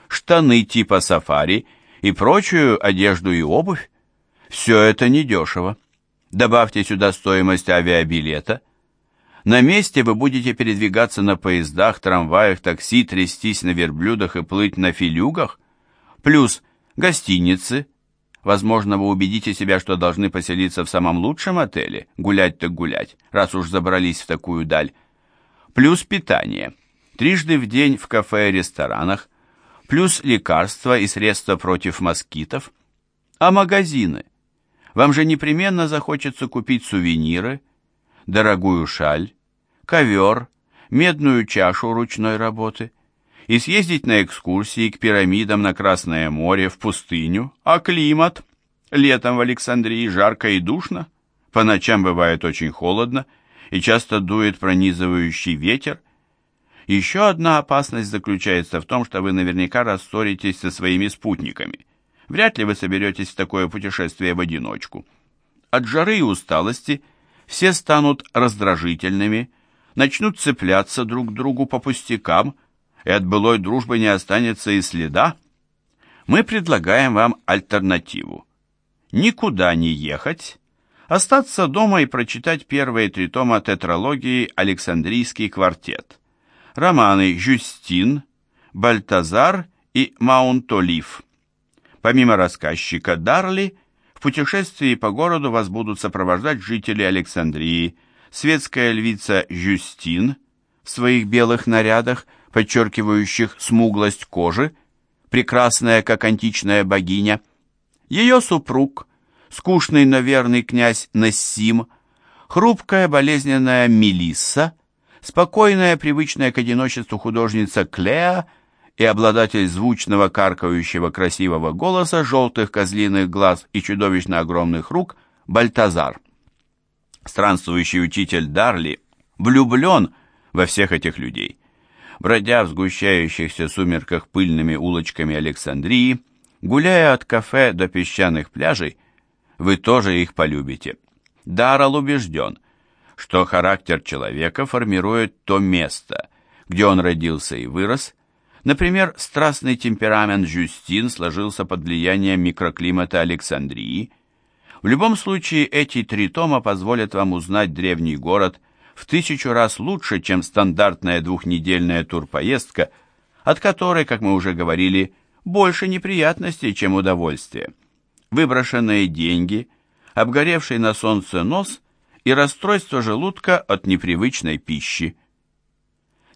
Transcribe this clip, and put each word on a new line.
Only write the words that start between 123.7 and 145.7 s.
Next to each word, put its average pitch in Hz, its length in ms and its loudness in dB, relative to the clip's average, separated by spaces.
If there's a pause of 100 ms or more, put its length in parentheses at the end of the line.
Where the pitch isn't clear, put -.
и 101 100 -4
чудовищно 92 580 0
огромных 85 520 -2
рук 175 240 -4 (320)
Бальтазар. 98 720 0 (1040)
Странствующий 90 800 0
учитель 87 440 -2
Дарли 85 520 0 (380)
влюблён 131 760 4 (380)
во 87 140 2
всех 98 260 0
этих 80 260 -4
людей. 58 420 -10 (600)
Бродя 113 460 2
в 85 40 -6
сгущающихся 85 1000 -2
сумерках 85 580 -4
пыльными 80 480 0
улочками 80 580 -4
Александрии, 78 840 -2 (420)
гуляя 156 520 4
от 127 100 -2
кафе 120 480 0
до 90 160 -2
песчаных 87 640 -2
пляжей, 78 460 -2 (600)
вы 92 200 2
тоже 98 440 2
их 87 120 -4
полюбите. 71 640 -4 (480)
Даррелл 135 500 2
убеждён – 95 640 -4 (560)
что - 300 0
характер 90 560 0
человека 71 640 -6
формирует 110 800 -2
то 98 140 2
место, 90 680 -2 (400)